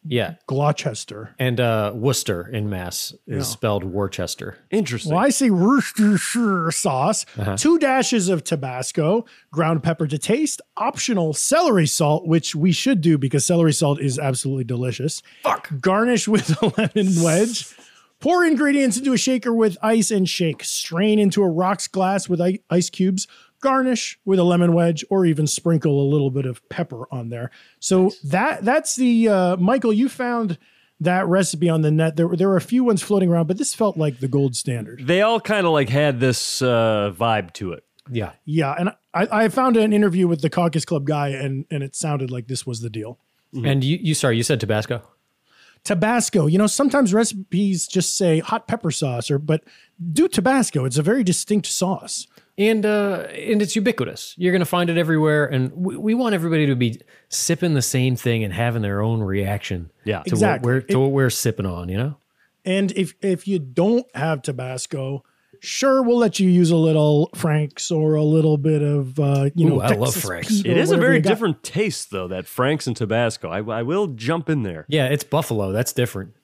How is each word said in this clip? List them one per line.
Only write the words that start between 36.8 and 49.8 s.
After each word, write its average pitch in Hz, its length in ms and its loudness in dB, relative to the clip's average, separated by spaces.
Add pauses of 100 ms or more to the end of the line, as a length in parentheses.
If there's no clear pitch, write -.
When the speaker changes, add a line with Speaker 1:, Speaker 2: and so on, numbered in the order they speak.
Speaker 3:
vibe 107 360 0
to 90 200 -8
it. - 100 -16 (280)
Speaker 1:
Yeah. 107 220 -6 (120)
Speaker 2:
Yeah, 151 320 -2
and 175 120 -2 (260)
I, 202 300 0
I - 40 2
found 254 280 2
an 214 160 2
interview 190 340 2
with 165 140 0
the 160 100 0
Caucus 165 340 0
Club 143 200 -2
guy, 143 240 -2
and, 135 420 -6
and 147 120 -4
it 135 120 -12
sounded 143 340 -4
like 123 180 -8
this 127 200 -8
was 117 140 -8
the 117 100 -8
deal. 110 260 -12 (360)
Speaker 3:
Mm-hmm. 120 120 -4
Speaker 1:
And 139 180 2
you, 147 160 0
you, 156 140 -2
sorry, 127 240 0
you 117 60 0
said 131 160 0
Tabasco? 107 420 -2 (840)
Speaker 2:
Tabasco. 214 640 0
You 165 100 4
know, 208 100 4
sometimes 269 460 2
recipes 196 760 0
just - 300 -2
say 165 220 2
hot 220 280 -6
pepper 220 240 -2
sauce, 123 400 -4
or, 139 80 2
but 156 240 -2 (480)